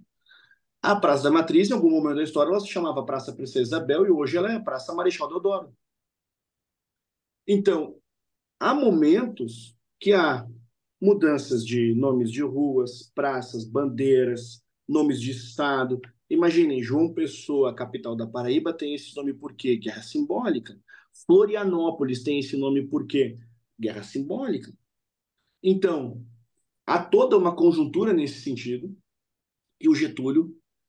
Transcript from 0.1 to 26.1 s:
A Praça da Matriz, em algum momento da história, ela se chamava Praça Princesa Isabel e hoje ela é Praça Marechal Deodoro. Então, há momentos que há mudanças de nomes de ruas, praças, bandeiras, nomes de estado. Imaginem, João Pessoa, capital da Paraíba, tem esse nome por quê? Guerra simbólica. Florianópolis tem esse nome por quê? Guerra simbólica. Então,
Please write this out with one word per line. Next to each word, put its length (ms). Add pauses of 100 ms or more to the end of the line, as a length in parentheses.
A 140
Praça 300
da 60
Matriz, 380
em 40
algum 180
momento 260
da 60
história, 280
ela 100
se 80
chamava 360
Praça 300
Princesa 280
Isabel 440
e 40
hoje 260
ela 160
é 80
Praça 340
Marechal 340
Deodoro. 460 (1700)
Então, 500 (600)
há 140
momentos 1040 (240)
que 120
há 360 (520)
mudanças 640
de 300
nomes 360
de 120
ruas, 720
praças, 500
bandeiras, 1000 (240)
nomes 320
de 120
estado. 680 (280)
Imaginem, 540
João 300
Pessoa, 640
capital 420
da 100
Paraíba, 460
tem 220
esse 200
nome 180
por 220
quê? 220
Guerra 260
simbólica. 760 (500)
Florianópolis 960
tem 180
esse 160
nome 300
por 200
quê? 320 (400)
Guerra 240
simbólica. 680 (920)
Então, 640 (600)